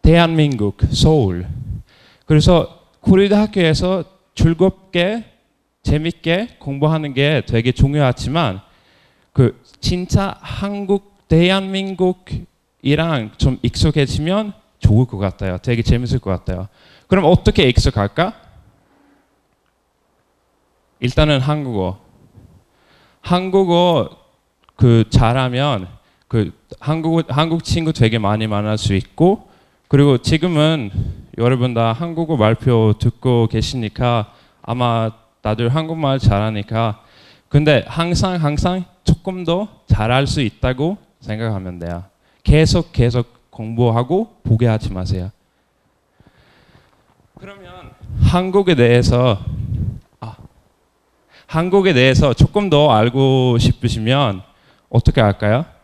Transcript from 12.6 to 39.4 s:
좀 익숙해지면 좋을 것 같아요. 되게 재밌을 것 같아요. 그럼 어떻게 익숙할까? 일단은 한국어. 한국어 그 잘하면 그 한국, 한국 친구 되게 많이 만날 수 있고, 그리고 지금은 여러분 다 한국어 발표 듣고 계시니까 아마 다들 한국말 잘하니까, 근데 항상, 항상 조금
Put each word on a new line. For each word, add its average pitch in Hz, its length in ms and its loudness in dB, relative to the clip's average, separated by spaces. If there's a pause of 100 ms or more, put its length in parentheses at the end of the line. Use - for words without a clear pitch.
좀 131 240 0
익숙해지면 160 920 -2 (260)
좋을 117 280 4
것 107 100 -12
같아요. 95 400 -6
되게 117 240 -4
재밌을 120 380 -2
것 101 100 -8
같아요. 92 400 -6 (380)
그럼 185 180 0
어떻게 180 420 4
익숙할까? 131 640 -2 (2750)
일단은 143 400 0
한국어. 127 600 -4 (1200)
한국어 175 880 2 (680)
그 117 340 4
잘하면 123 800 0 (400)
그 104 240 -2 (280)
한국, 160 500 -2
한국 160 340 -2
친구 160 300 -2
되게 113 260 2
많이 107 260 0
만날 107 320 -2
수 98 160 -2
있고, 170 560 0 (380)
그리고 143 300 2
지금은 156 720 -2 (460)
여러분 123 360 0
다 113 200 0
한국어 165 420 -4
발표 110 640 2
듣고 120 480 0
계시니까 113 840 -4 (280)
아마 117 500 -2 (300)
다들 117 320 -2
한국말 156 460 -2
잘하니까, 107 840 -2 (460)
근데 147 400 2
항상, 175 480 -2
항상 170 480 -2 (200)
조금 185 420 -2